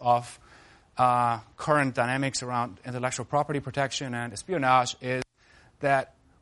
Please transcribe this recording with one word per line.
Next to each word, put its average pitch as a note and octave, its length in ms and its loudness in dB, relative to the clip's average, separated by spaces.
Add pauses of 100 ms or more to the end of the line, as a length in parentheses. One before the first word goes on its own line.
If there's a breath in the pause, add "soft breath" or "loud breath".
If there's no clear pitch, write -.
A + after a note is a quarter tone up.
of, A#2+ 360 0 (600 soft breath)
uh, B2 400 2 (180)
current C#3+ 380 2
dynamics C3 480 -2
around A#2+ 420 -4
intellectual B2 400 -6
property C#3+ 360 -2
protection C3+ 520 -4
and A#2+ 180 -6
espionage, B2+ 680 2
is B2+ 220 -4 (580 soft breath)
that C#3 320 0 (300)